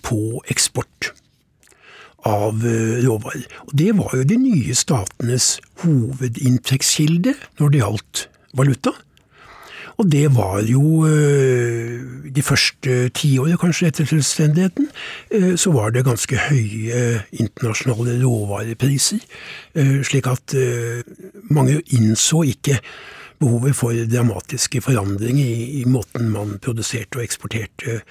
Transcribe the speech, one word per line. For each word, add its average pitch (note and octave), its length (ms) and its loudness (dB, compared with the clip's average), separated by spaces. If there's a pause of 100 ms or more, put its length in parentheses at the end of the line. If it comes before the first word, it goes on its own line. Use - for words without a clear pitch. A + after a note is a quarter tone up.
på A2+ 400 -4
eksport - 640 -4 (1120)
av, G#2+ 400 0
eh, A2+ 400 0
råvarer. A2 460 -2 (180)
Og - 80 -20
det G3 240 4
var G#2+ 160 -2
jo C3 80 2
de F3 160 2
nye G3+ 400 2
statenes A#2+ 800 -2 (240)
hovedinntektskilde C3+ 1500 2 (240)
når D3 140 4
det C#3+ 80 4
gjaldt - 460 -4 (280)
valuta. C3+ 380 2 (1040)
Og G#3 100 2
det C#3+ 280 4
var G2 260 0
jo, C#3+ 420 4
eh, B2+ 920 2 (320)
de C3+ 120 -2
første B2 680 0
ti C3+ 300 0
årene E3 180 2
kanskje F3 300 0
etter D#3 180 0
selvstendigheten, D#3+ 800 2 (460)
eh, F#3 240 2
så F3 160 2
var A2 180 2
det B2+ 140 2
ganske B2 260 0
høye A#2 1000 0
internasjonale A#2+ 920 -2
råvarepriser, A#2 1000 0 (540)
eh, C3+ 320 4
slik B2+ 220 0
at, - 260 -4
eh, A#2+ 480 -2 (480)
mange D3 400 2
innså B2 560 2
ikke B2+ 320 0 (640)
behovet B2+ 340 2
for A#2 180 -2
dramatiske A#2 880 -2
forandringer A2+ 640 0
i, A#2+ 380 -4
i - 20 -2
måten A#2+ 460 0
man G#2 300 -4
produserte A2+ 560 -6
og A#2+ 80 -6
eksporterte - 880 -8